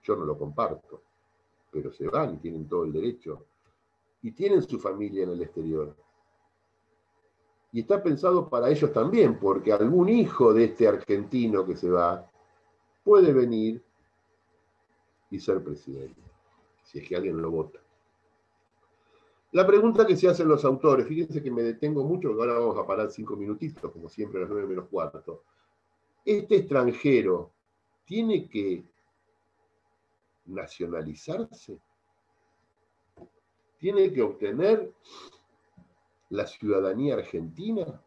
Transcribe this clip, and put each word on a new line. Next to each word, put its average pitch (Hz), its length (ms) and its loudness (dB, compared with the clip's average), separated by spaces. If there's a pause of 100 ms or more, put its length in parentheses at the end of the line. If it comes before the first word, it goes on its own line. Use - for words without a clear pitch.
Yo 104 120 -2
no 85 100 -8
lo 73 120 -4
comparto. 73 640 -8 (720)
Pero 71 200 -8
se - 160 -10
van 113 280 -4
y - 20 -16
tienen 80 300 -12
todo 87 160 -4
el 80 80 -6
derecho. 82 540 -8 (760)
Y 113 120 -12
tienen 190 280 2
su 120 180 -8
familia 98 440 -6
en 90 60 -4
el 87 120 -6
exterior. 80 540 -6 (1800)
Y 117 100 -6
está 202 220 2
pensado 175 440 2
para 123 220 0
ellos 151 240 2
también, 151 460 4
porque 98 340 2
algún 160 360 4
hijo 165 440 4
de 117 120 6
este 110 220 2
argentino 101 800 0
que 90 100 -4
se 90 140 -4
va 87 400 0 (760)
puede 190 280 8
venir 117 500 0 (1500)
y 98 100 -10
ser 95 240 -2
presidente, 67 580 -14 (600)
si - 160 -18
es 73 80 -18
que 90 80 -6
alguien 90 260 -4
lo 82 100 -4
vota. 78 280 -6 (1700)
La 185 120 6
pregunta 214 400 6
que 185 120 4
se 185 100 4
hacen 175 220 2
los 147 160 4
autores, 135 420 4
fíjense 156 340 -6
que 135 100 -6
me 120 100 -2
detengo 135 420 -2
mucho, 156 260 -2
porque 110 120 -2
ahora 120 180 0
vamos 110 180 0
a 98 80 -4
parar 104 240 -2
cinco 104 280 -10
minutitos, 107 540 -8
como 82 180 -18
siempre 95 300 -8
a - 20 -4
las 90 80 -6
nueve 104 180 -6
menos 92 220 -8
cuarto. 82 540 -8 (840)
¿Este 208 320 2
extranjero 120 960 2 (520)
tiene 214 460 -2
que 98 340 -6 (1600)
nacionalizarse? 87 1300 -10 (2000)
¿Tiene 190 340 2
que 131 100 -2
obtener 127 720 0 (1400)
la 101 160 -4
ciudadanía 104 680 -2
argentina? 156 920 -8